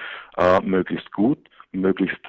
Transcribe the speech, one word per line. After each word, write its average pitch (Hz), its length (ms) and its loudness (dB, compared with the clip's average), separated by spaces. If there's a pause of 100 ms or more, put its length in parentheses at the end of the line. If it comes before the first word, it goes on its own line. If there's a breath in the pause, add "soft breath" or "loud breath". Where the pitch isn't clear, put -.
(380 loud breath)
äh, 90 240 4
möglichst 92 500 -2
gut, 127 280 0 (340 loud breath)
möglichst, 95 560 0